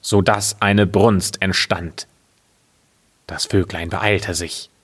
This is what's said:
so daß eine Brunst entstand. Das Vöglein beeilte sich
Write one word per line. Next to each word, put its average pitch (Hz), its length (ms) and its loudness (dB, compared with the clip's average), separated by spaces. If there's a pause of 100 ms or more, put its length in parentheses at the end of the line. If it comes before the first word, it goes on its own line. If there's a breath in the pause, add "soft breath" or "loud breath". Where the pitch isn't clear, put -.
so 101 160 4
daß 104 400 0
eine 101 240 4
Brunst 98 560 2
entstand. 90 640 -4 (1200)
Das - 200 -8
Vöglein 85 420 0
beeilte 92 460 -2
sich - 360 -8 (140)